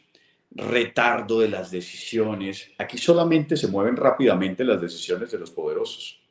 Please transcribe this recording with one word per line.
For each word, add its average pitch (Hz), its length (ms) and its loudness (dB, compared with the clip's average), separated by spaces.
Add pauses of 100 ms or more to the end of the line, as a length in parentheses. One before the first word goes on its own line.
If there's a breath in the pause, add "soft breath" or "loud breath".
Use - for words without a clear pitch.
(520 soft breath)
retardo 113 880 0
de 110 80 4
las 92 220 -6
decisiones. 98 1040 -4
Aquí - 200 -8
solamente 151 600 4
se 107 100 -2
mueven 101 280 0
rápidamente 104 680 2
las 110 160 2
decisiones 90 520 -6
de 101 80 -4
los 82 100 -12
poderosos. - 800 -6